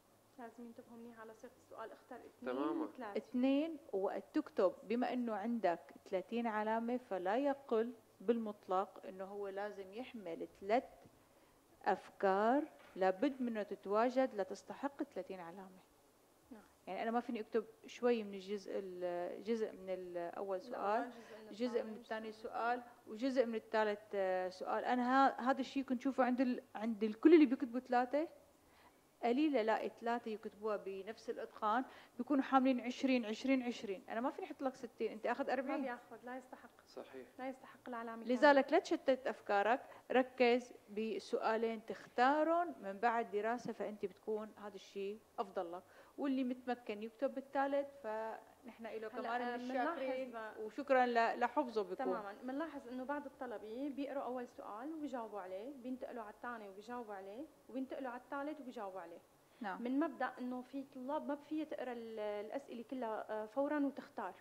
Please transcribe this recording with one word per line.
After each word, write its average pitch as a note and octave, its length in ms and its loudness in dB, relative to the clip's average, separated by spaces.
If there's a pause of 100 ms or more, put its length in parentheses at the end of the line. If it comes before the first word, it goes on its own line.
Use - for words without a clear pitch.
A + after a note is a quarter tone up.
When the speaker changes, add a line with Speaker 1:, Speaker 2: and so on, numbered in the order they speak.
(400)
Speaker 1:
لازم A#3+ 260 -14
ينتبهوا A#3 320 -18
منيح A#3 220 -16
على A3 140 -16
صيغة A#3+ 180 -18 (120)
السؤال، - 280 -12
اختر - 240 -16
اثنين B3 400 -6
Speaker 2:
تماما. D#4 280 0
Speaker 1:
وثلاثة. A3+ 340 -6
Speaker 3:
اثنين، C#4 600 2 (160)
وقت G3 300 0 (100)
تكتب، G3+ 400 2 (100)
بما A#3+ 300 0
إنه A#3 220 -2
عندك G3 440 2 (300)
ثلاثين A3 380 -2
علامة، A3+ 500 0
فلا F#3+ 400 0
يقل B3+ 560 0 (280)
بالمطلق G#3 880 0
إنه F#3+ 140 -10
هو G3+ 240 -8
لازم G3 460 -8
يحمل F3+ 540 -8 (140)
ثلاث A3 220 2 (1000)
أفكار G#3 800 4 (320)
لابد F#3+ 460 2
منه A3+ 220 -2
تتواجد A#3 720 2
لتستحق G3+ 680 -4
ثلاثين F#3+ 360 -8
علامة. F#3 400 -14 (720)
Speaker 1:
نعم. G#3+ 100 -18 (260)
Speaker 3:
يعني F#3 160 -4
أنا A3+ 80 0
ما A#3 80 2
فيني A#3 200 -4
أكتب A3 260 0 (200)
شوي A#3+ 380 2
من G3+ 100 -8
الجزء G3 420 -6
ال-، F3+ 680 -4
جزء A3 280 0
من F#3+ 180 -12
الأول F#3 680 -4
Speaker 1:
الأول، F3+ 40 -6
Speaker 3:
سؤال، A3 500 0
Speaker 1:
جزء A3+ 260 -16
من G#3+ 140 -16
Speaker 3:
جزء A3+ 320 -2
من A3 100 -8
Speaker 1:
الثاني، G#3+ 60 -10
Speaker 3:
الثاني A3 300 -6
Speaker 1:
جزء G#3+ 200 -12
من - 20 -8
Speaker 3:
سؤال، A#3 300 0 (260)
وجزء B3 380 2
من A#3 100 -2
الثالث، G#3+ 440 2 (160)
آه، F#3 340 2
سؤال. - 360 -2
أنا B3+ 420 6
ها-، - 140 2
هذا C4 180 2
الشيء C4+ 240 -2
كنت B3+ 180 -2
شوفه C4 220 2
عند B3 180 4
ال-، B3 220 2 (120)
عند G#3+ 280 -2
الكل A3 300 8
اللي D#4 120 12
بيكتبوا B3 340 0
ثلاثة. B3+ 480 2 (960)
قليل C4+ 340 4
ألاقي G#3+ 320 2
ثلاثة A#3 420 -4
يكتبوها G#3 460 -4
بنفس F#3+ 520 -10
الإتقان، A3 560 0 (320)
بيكونوا C4+ 260 2
حاملين C4 380 4
عشرين، B3 440 2
عشرين، B3 380 2
عشرين. A3 460 -6
أنا A3 120 -2
ما C#4 100 0
فيني - 160 -8
أحط - 140 -12
لك C4 140 -2
ستين، A3 360 -4
أنت G#3+ 140 -10
أخذ A#3+ 220 0
Speaker 1:
ما - 60 2
Speaker 3:
أربعين. C#4 280 0
Speaker 1:
بياخذ، A#3+ 420 -8
لا B3 140 -10
يستحق. B3+ 320 -16 (180)
Speaker 2:
صحيح. B3+ 400 -14 (120)
Speaker 1:
لا B3+ 100 -4
يستحق - 380 -12
العلامة A3+ 360 -8
Speaker 3:
لذلك C4 420 10
Speaker 1:
كاملة. - 60 -
Speaker 3:
لا E4 80 8
تشتت C4+ 480 2
أفكارك، G#3+ 540 4 (300)
ركز B3 640 4 (240)
بسؤالين A3 880 0
تختارهم D4+ 960 2
من G3 100 -6
بعد A3+ 380 0
دراسة، A3+ 420 -2
فأنت G#3+ 320 -6
بتكون G#3+ 520 -6
هذا G3+ 180 -12
الشيء G3 440 -8 (200)
أفضل F#3+ 320 -4
لك. F3+ 120 -12 (340)
واللي C4+ 260 0
متمكن A#3+ 600 -4
يكتب A#3+ 320 -4
بالثالث، C#4 520 0 (160)
فنحن A3 840 -8
إله A3 220 -8
Speaker 1:
هلأ، - 0 -
Speaker 3:
كمان A#3+ 340 -4
من A#3+ 60 -2
Speaker 1:
آه، A#3+ 80 -2
Speaker 3:
الشاكرين، C4 720 -2
Speaker 1:
منلاحظ A3 340 -10
Speaker 3:
وشكرا B3+ 440 4
ل-، A#3 340 4
لحفظه A#3+ 420 0
بيكون. F#3 240 -4
Speaker 1:
تماما، G#3 380 -2
منلاحظ C#4 440 -6
إنه B3+ 160 -8
بعض C#4+ 220 -4
الطلبة A#3+ 640 -6
بيقروا C4 340 -4
أول B3 240 -4
سؤال B3 460 -10
وبيجاوبوا A#3+ 460 -6
عليه، F#3+ 340 -8 (100)
بينتقلوا B3 400 -6
على G#3 100 -12
الثاني A3+ 360 -10
وبيجاوبوا G#3+ 440 -10
عليه، G3 320 -10 (240)
وبينتقلوا C4 400 -4
على B3 120 -8
الثالث D4 400 -6
وبيجاوبوا G#3 380 -8
عليه. E3+ 200 -12 (420)
Speaker 3:
نعم. G3 220 -4
Speaker 1:
من C4 160 2
مبدأ C4+ 400 0
إنه B3+ 220 -6
في C4+ 220 -8 (120)
طلاب C4 320 -4
ما C#4+ 80 0
فيها D#4 300 -6
تقرا C#4+ 260 -6
ال-، A3+ 280 -8
الأسئلة G#3+ 640 -6
كلها، A3+ 460 -4
آه، G#3+ 160 -4
فورا C#4+ 400 0
وتختار. A#3+ 560 -4